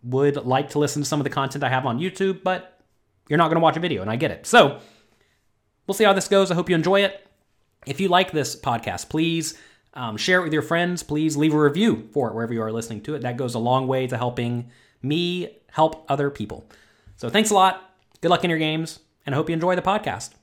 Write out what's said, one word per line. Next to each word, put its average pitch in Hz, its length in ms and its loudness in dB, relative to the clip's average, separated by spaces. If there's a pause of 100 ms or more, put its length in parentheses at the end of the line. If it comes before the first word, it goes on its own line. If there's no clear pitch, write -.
would 139 420 0
like 131 240 0
to 147 100 -2
listen 147 220 0
to 139 80 -4
some 151 100 -2
of 139 60 -2
the 131 60 -2
content 139 340 -4
I 123 60 0
have 131 160 0
on 120 120 -2
YouTube, 190 440 -4
but 185 360 -4 (480)
you're 147 120 0
not 165 100 6
gonna 165 120 2
watch 160 180 4
a - 20 -4
video, 156 220 -4
and 101 80 -4
I 113 60 -2
get 131 140 -2
it. - 160 -12
So, 151 340 6 (1040)
we'll 196 80 -4
see 214 100 4
how 196 80 8
this 190 160 0
goes. 196 220 4
I 175 40 0
hope 170 140 -2
you 180 60 2
enjoy 185 300 4
it. - 220 -6 (600)
If 135 140 -8
you 190 80 0
like 185 220 4
this 147 240 -2
podcast, 113 540 -6
please, 160 480 -2 (380)
um, 113 240 -8
share 185 220 2
it - 20 -6
with 156 100 -4
your 156 80 0
friends. 170 420 -2
Please 151 360 -2
leave 151 160 2
a 151 40 4
review 151 540 2
for 127 160 0
it 98 60 -8
wherever 113 180 -4
you 113 80 -4
are 110 100 -4
listening 113 320 -8
to 151 120 -8
it. 123 80 -8
That 123 160 -6
goes 123 160 -4
a 117 40 -4
long 127 280 0
way 131 200 0
to 123 120 -4
helping 120 480 -4 (360)
me 175 540 -4 (140)
help 156 360 0
other 143 220 0
people. - 380 -10 (500)
So 117 140 -8
thanks 220 200 2
a 208 40 2
lot. 185 360 4 (300)
Good 170 100 0
luck 175 140 4
in 175 60 2
your 160 80 0
games, 156 420 -2 (240)
and 139 100 -4
I - 20 2
hope 160 120 0
you 170 60 0
enjoy 170 200 0
the 180 60 0
podcast. 185 520 -4 (100)